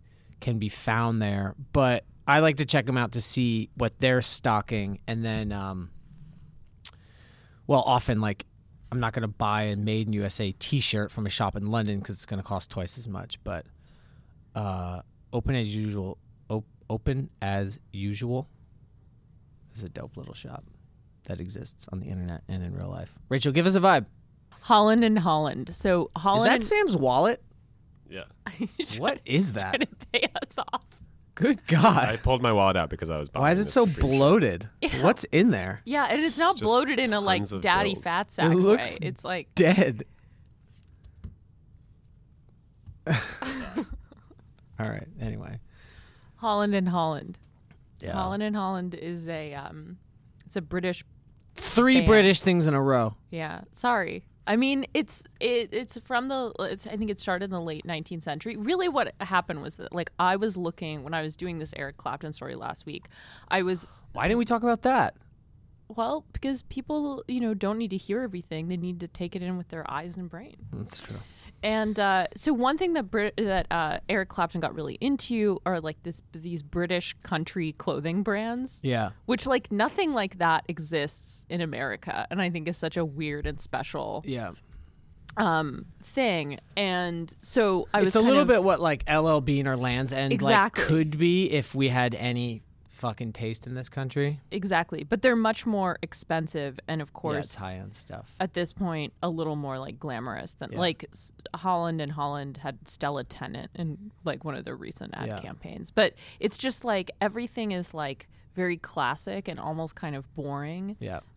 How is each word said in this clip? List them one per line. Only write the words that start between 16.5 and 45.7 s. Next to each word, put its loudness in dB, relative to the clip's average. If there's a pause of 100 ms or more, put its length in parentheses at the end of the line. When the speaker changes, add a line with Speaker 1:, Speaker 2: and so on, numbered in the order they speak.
Speaker 1:
Open -2 (120)
As -2 (120)
Usual -4 (1200)
is -14
a -8
dope -14
little -12
shop -14 (600)
that -8
exists -12
on -6
the -10
internet -6
and -4
in -6
real -6
life. -10 (160)
Rachel, 2
give 6
us 6
a 6
vibe. 6 (540)
Speaker 2:
Holland 6
and 4
Holland. 0
So 2
Holland 4
Speaker 1:
Is 6
that 6
Speaker 2:
and 2
Speaker 1:
Sam's 4
wallet? 4 (680)
Speaker 3:
Yeah. -12 (120)
Speaker 2:
<laughs> -14
Are -12
you -2 (300)
Speaker 1:
What -2
Speaker 2:
trying, -16
Speaker 1:
is 2
that? -4
Speaker 2:
trying -4
to -12 (160)
pay 0 (180)
us -10 (160)
off? -6 (540)
Speaker 1:
Good 2
God. 6
Speaker 3:
I 0
pulled 2
my 4
wallet 6
out 0
because -6
I -2
was -6
Speaker 1:
Why 4
is 6
Speaker 3:
buying 4
Speaker 1:
it 2
Speaker 3:
this -2
Speaker 1:
so 8
Speaker 3:
Supreme 2
shirt. 6
Speaker 1:
bloated? 6 (120)
Speaker 2:
Yeah. -2
Speaker 1:
What's 4
in 4
there? -2
Speaker 2:
Yeah, 0
and 2
it's 4
Speaker 3:
It's -4
Speaker 2:
not 4
Speaker 3:
just -6
Speaker 2:
bloated 4
in 2
a, 2
like, 2
Speaker 3:
tons -6
of -4
Speaker 2:
daddy 4
Speaker 3:
bills. -10
Speaker 2:
fat -2
Speaker 1:
It -20
Speaker 2:
sack 4
Speaker 1:
looks 4
Speaker 2:
way. -4
It's -8
like -6
Speaker 1:
dead. 6 (3000)
<laughs> -
All -6
right, -8 (120)
anyway. -8 (800)